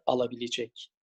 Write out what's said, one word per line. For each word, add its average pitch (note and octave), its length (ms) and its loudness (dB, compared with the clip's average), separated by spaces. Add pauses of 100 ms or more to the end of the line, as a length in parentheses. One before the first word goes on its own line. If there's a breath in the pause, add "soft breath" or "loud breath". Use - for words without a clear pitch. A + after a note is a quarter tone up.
alabilecek. A#2+ 840 0 (260)